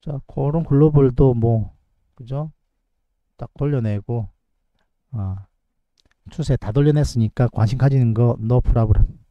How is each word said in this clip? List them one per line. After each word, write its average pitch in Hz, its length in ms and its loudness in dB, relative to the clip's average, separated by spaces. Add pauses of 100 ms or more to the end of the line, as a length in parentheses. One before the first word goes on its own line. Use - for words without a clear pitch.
자, 143 220 -10
그런 147 360 -4
글로벌도 139 680 4
뭐, 113 400 -2 (400)
그죠? 139 380 -12 (840)
딱 - 220 -16
돌려내고, 117 720 -4 (800)
아, 95 360 -8 (840)
추세 139 260 -4
다 - 140 -8
돌려냈으니까 131 800 0
관심 110 280 -2
가지는 131 380 2
거 117 260 2
no 120 200 0
problem. - 580 2 (120)